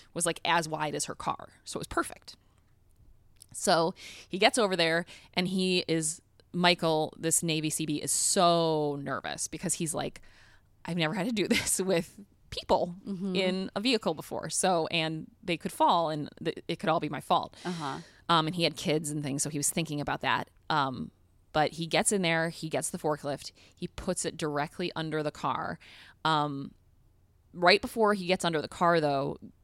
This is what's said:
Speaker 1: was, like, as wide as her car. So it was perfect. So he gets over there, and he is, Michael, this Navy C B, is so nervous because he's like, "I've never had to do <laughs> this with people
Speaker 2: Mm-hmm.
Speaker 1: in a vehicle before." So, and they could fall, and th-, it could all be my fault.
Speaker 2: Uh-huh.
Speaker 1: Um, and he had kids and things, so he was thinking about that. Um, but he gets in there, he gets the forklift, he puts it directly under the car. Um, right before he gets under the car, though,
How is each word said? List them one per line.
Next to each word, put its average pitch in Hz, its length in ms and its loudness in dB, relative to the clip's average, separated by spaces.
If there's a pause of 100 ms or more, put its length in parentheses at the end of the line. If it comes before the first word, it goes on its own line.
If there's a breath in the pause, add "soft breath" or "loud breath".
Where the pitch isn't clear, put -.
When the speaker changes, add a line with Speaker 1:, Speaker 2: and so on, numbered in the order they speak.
(140 loud breath)
Speaker 1:
was, 170 120 -2
like, 165 200 0
as 165 240 2
wide 151 260 0
as 147 100 -2
her - 100 -8
car. - 340 -6 (140)
So - 140 -8
it - 40 -6
was - 60 -10
perfect. - 480 -4 (1160)
So 170 400 2 (340 loud breath)
he 175 100 -6
gets 220 200 4
over 196 180 4
there, 170 300 2 (280 loud breath)
and 180 140 0
he 185 400 2
is, 160 340 -2 (320)
Michael, 175 640 2
this - 260 0
Navy 156 260 0
C 156 160 -4
B, 147 120 -2
is - 140 -4
so 160 880 2
nervous 127 460 -6
because 160 280 -6
he's 160 180 -4
like, 143 280 -6 (640 soft breath)
"I've 170 120 -4
never 160 160 2
had 190 120 -2
to 254 80 -2
do 202 140 0
<laughs> 214 80 4
this - 260 -2
with 180 340 0 (340)
people 175 460 0 (120)
Speaker 2:
Mm-hmm. 190 280 -4
Speaker 1:
in 185 400 0
a 202 60 -6
vehicle 214 320 2
before." - 360 -8
So, 170 380 0
and 160 400 -4 (160)
they 170 140 -2
could - 140 -6
fall, 180 380 4
and 151 200 -4 (140)
th-, 165 240 -2
it 170 120 -6
could 185 100 -2
all 165 100 4
be 151 100 -4
my 143 120 -4
fault. - 340 0 (100)
Speaker 2:
Uh-huh. 156 320 -6 (320 loud breath)
Speaker 1:
Um, 160 180 4
and 180 80 -4
he 170 80 -2
had 160 120 2
kids 156 340 -2
and 147 140 -6
things, 143 200 -2
so 143 60 -4
he 151 80 -4
was 143 120 0
thinking 156 320 -4
about 135 200 -4
that. 127 280 0 (200)
Um, 135 420 -2 (420)
but 151 200 2
he 165 140 -6
gets 165 240 2
in 202 100 2
there, 165 280 0
he 160 200 -8
gets 143 220 -2
the 180 80 -8
forklift, 147 520 -4 (240 soft breath)
he 180 120 -8
puts - 380 -4
it 160 120 -6
directly 151 580 -4
under 156 280 -4
the 147 80 -2
car. 156 480 -4 (440 loud breath)
Um, 147 480 0 (800)
right 180 280 6
before 220 320 4
he 185 140 -4
gets 180 180 2
under 160 160 2
the - 60 -6
car, 170 320 4
though, 143 380 2 (260)